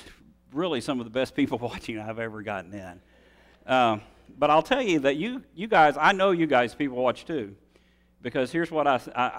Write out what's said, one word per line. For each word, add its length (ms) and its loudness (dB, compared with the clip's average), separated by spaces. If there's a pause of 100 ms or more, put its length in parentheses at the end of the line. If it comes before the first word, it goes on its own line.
(540)
really 260 -2
some 200 -4
of 80 -8
the 40 -14
best 220 -4
people 240 0
<laughs> 0 -
watching 400 -8
I've 220 -10
ever 240 -8
gotten 280 -8
in. 300 -16 (640)
Um, 360 2 (360)
but 140 2
I'll 100 6
tell 220 -2
you 160 2
that 160 2
you, 260 -6 (140)
you 100 -8
guys, 320 6
I 140 4
know 180 2
you 160 2
guys 300 2
people 220 -4
watch 280 0
too, 300 -8 (640)
because 300 -4
here's 180 -2
what 160 0
I, 160 4 (140)
I, 240 0